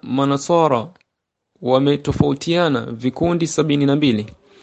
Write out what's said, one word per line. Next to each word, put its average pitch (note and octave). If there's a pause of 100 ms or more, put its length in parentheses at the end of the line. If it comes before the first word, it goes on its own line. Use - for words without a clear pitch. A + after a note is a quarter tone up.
Manasara C#3 (760)
wametofautiana C#3+
vikundi D#3
sabini C#3+
na C#3
mbili. A2+ (360)